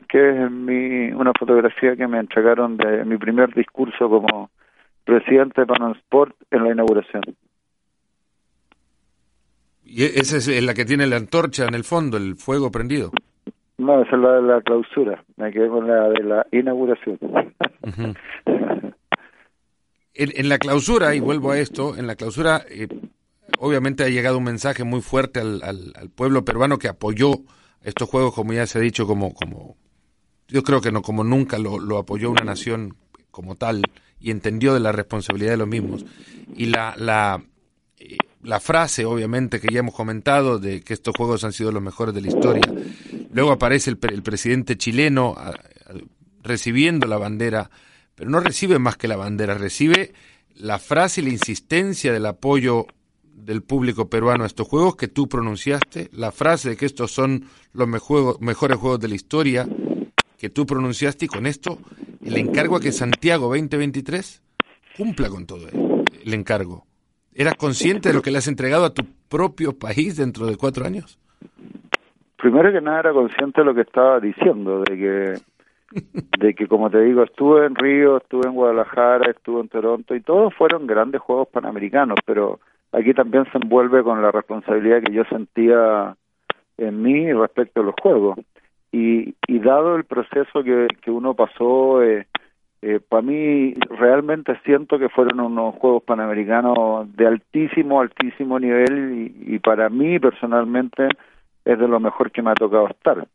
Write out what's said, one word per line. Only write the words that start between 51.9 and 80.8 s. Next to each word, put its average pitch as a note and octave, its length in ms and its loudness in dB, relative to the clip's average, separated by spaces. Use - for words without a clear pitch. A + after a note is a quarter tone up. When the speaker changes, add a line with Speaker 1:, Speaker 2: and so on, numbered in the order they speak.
Speaker 2:
del G#2+ 140 -2
apoyo B2 600 0
del G#2+ 380 -8
público B2 480 -2
peruano A#2 360 0
a - 20 -4
estos - 200 -6
Juegos E3+ 280 2
que A#2 120 -6
tú C#3 220 -2
pronunciaste, B2 840 -4
la A2+ 200 -6
frase C#3+ 400 0
de A2 60 -8
que C#3+ 100 -2
estos - 240 -6
son C3+ 320 -2
los B2 140 0
me-, A2+ 120 -4
juego-, C#3 400 0
mejores A#2+ 380 0
Juegos B2 220 -2
de A2 100 -6
la G#2 40 -4
historia B2+ 540 -2
que G#2+ 100 -10
tú C#3+ 160 -2
pronunciaste, C3+ 600 -4
y - 20 -8
con G2+ 180 -8
esto - 320 -6
el A2+ 140 -6
encargo C#3+ 380 -2
a E3+ 40 0
que C#3 120 -2
Santiago B2+ 580 0
veinte D3 280 -2
veintitrés D3 640 -6
cumpla D#3+ 320 -4
con F#2 160 -12
todo F2 220 -16
el, - 360 -2
el A2 80 -4
encargo. G2 520 -6
¿Eras D#3 220 0
consciente E3+ 540 0
de D3 60 2
lo C3+ 60 2
que C3+ 100 -4
le C#3 80 0
has C3 80 -4
entregado C#3+ 380 0
a D3 80 -2
tu - 100 -18
propio D#3+ 480 -2
país D3+ 400 -4
dentro A#2+ 280 -4
de A2 120 -4
cuatro C3 280 -4
años? F3+ 340 -10
Speaker 1:
Primero C#3+ 360 6
que F3+ 100 0
nada D3+ 180 0
era D#3+ 140 2
consciente C3+ 480 0
de D3 40 4
lo C3+ 80 4
que A#2 80 2
estaba B2+ 380 4
diciendo, G2+ 600 0
de G2 160 -4
que, G2 440 -2
Speaker 2:
<laughs> - 400 -8
Speaker 1:
de G#2 140 4
que, G#2 140 -4
como G#2+ 240 0
te A2 100 4
digo, B2 220 4
estuve D3 420 4
en C3+ 100 -2
Río, C#3 420 4
estuve B2+ 300 -2
en B2+ 60 -6
Guadalajara, A#2+ 800 2
estuve A#2 300 -6
en A2+ 80 -10
Toronto, A2+ 440 -2
y A#2+ 80 -4
todos F#3+ 320 2
fueron D#3+ 320 2